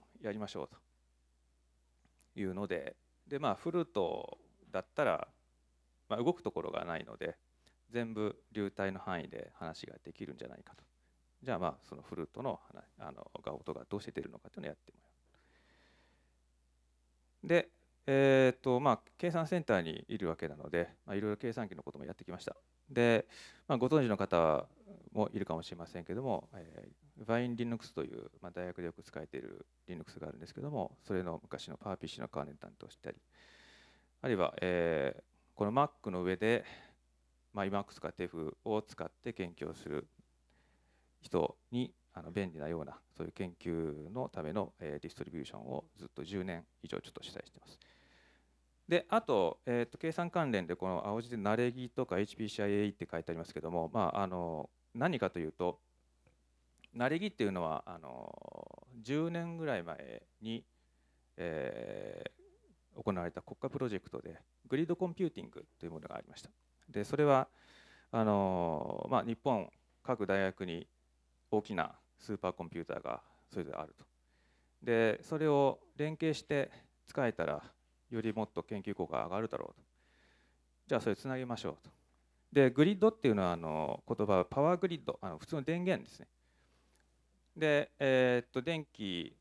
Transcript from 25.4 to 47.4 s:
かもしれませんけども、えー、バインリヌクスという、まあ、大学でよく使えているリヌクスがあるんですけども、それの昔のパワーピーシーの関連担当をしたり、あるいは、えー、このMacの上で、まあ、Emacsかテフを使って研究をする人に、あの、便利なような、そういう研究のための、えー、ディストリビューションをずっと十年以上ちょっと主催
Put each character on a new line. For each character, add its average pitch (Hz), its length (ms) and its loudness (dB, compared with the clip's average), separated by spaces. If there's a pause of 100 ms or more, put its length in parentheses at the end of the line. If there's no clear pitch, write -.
か 82 100 -2
も 82 80 -4
し - 80 -14
れ 87 60 -10
ま 85 100 -12
せ 87 140 -10
ん - 20 -10
け 87 100 -8
ど 113 80 -4
も、 120 320 -2
え 80 360 -16 (320)
ー、 107 40 -14
バ 113 140 2
イ 123 80 0
ン 120 80 -2
リ 120 100 -2
ヌ 117 120 -2
ク - 80 -16
ス - 80 -18
と 73 100 -2
い - 100 -8
う、 - 160 -10 (120)
ま 90 80 -12
あ、 - 20 -12
大 90 160 -6
学 90 140 -8
で 85 60 -4
よ 82 60 -8
く - 80 -18
使 - 180 -12
え 78 60 -8
て - 120 -8
い 62 40 -6
る 50 240 -12 (220)
リ 90 80 -10
ヌ 80 80 -10
ク - 80 -16
ス - 80 -16
が 78 80 -8
あ 73 40 -8
る - 60 -14
ん - 40 -18
で - 60 -12
す - 60 -20
け - 60 -12
ど 143 100 -6
も、 131 280 -4 (100)
そ 104 60 -2
れ 90 100 0
の 82 180 -4
昔 - 280 -10
の 73 80 -10
パ 98 140 -6
ワ 92 40 -4
ー - 40 -8
ピ 85 80 -8
ー - 20 -10
シ - 100 -12
ー - 20 -10
の 60 60 -6
関 71 200 -4
連 73 100 -16
担 - 200 -16
当 50 100 -16
を - 20 -20
し - 100 -20
た - 120 -10
り、 50 60 -14 (1040)
あ - 60 -4
る 123 60 2
い - 20 4
は、 90 240 2
え 85 580 2
ー、 - 60 -18 (320)
こ 104 80 -2
の 104 80 2
Mac 135 380 0
の 90 140 -2
上 92 120 2
で、 110 300 2 (880)
ま 101 80 -4
あ、 95 40 0
Emacs 101 360 -4
か - 100 -6
テ 90 160 -4
フ 80 380 -8
を 107 160 0
使 - 220 -12
っ 80 60 -8
て - 220 -10
研 87 220 -6
究 80 180 -8
を - 20 -10
す - 140 -16
る 76 180 -4 (1160)
人 - 360 0 (140)
に、 123 200 -2 (220)
あ 85 80 -12
の、 82 100 -12
便 95 220 -2
利 78 60 -12
な 76 100 -4
よ 82 120 -4
う 73 40 -8
な、 - 120 -12 (200)
そ - 60 -8
う 85 40 -6
い - 40 -10
う - 20 -16
研 90 260 -8
究 80 520 -4
の 127 180 -6
た - 120 -10
め 78 120 -4
の、 98 260 -2
え 76 200 -6
ー、 - 20 -14
デ 82 80 -10
ィ - 20 -12
ス - 40 -18
ト - 100 -10
リ - 60 -12
ビ 82 80 -8
ュ - 20 -4
ー 67 40 -8
シ - 60 -14
ョ 50 60 -12
ン 52 60 -14
を 65 200 -6 (140)
ず - 80 -16
っ - 20 -14
と - 160 -12
十 92 220 -4
年 87 180 -8 (180)
以 - 60 -14
上 - 140 -8
ち - 80 -16
ょ - 0 -
っ - 20 -18
と - 100 -16
主 - 100 -12
催 - 140 -12